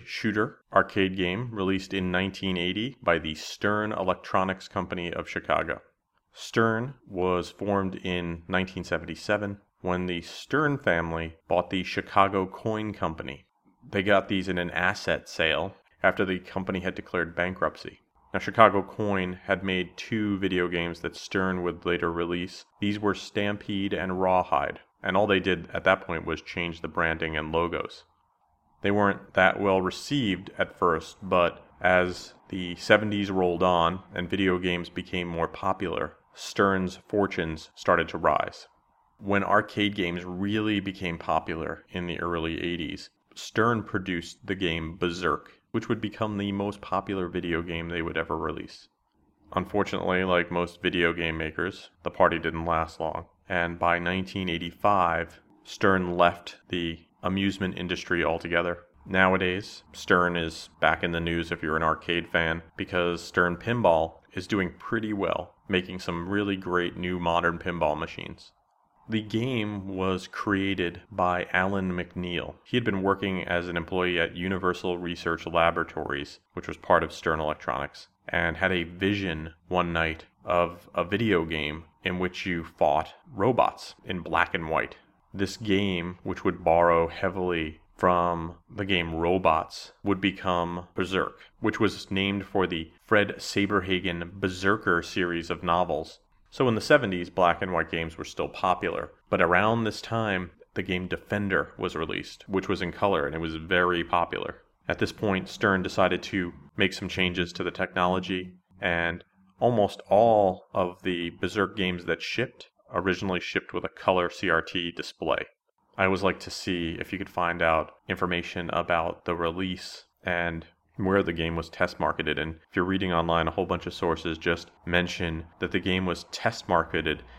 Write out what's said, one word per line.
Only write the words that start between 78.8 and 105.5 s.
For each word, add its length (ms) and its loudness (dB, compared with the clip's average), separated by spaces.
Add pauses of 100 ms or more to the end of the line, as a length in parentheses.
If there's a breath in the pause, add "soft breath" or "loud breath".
vision 720 -2 (120)
one 240 0
night 340 -2 (180)
of 500 0
a 100 0
video 400 2
game 420 -4 (180)
in 160 -2
which 260 -4
you 180 -2 (140)
fought 380 2 (180)
robots 600 2 (100)
in 140 -6
black 340 0
and 160 -4
white. 280 -2 (340)
This 260 -4
game, 640 0
which 220 -6
would 180 0
borrow 460 6
heavily 720 -2 (120)
from 640 2 (180)
the 120 -6
game 280 0
Robots, 800 2 (100)
would 200 0
become 720 -2
Berserk, 440 -2 (200 loud breath)
which 180 0
was 320 0
named 360 0
for 200 2
the 240 -4 (140)
Fred 340 2
Saberhagen 920 0
Berserker 720 2
series 480 -2
of 120 -4
novels. 600 0 (300)
So 180 2
in 60 2
the 40 0
seventies, 500 2
black 320 4
and 120 -2
white 180 0
games 260 -4
were 60 -10
still 240 -4
popular, 640 -2 (180)
but 120 4
around 420 4
this 160 -2
time, 520 -2 (220)
the 100 -2
game 260 -2
Defender 680 0
was 200 -4
released, 500 -6
which 220 0
was 120 0
in 120 -4
color, 320 2
and 100 -4
it 60 -2
was 140 -4
very 500 4
popular. 560 -2 (260)
At 120 -2
this 120 0
point, 380 0
Stern 340 4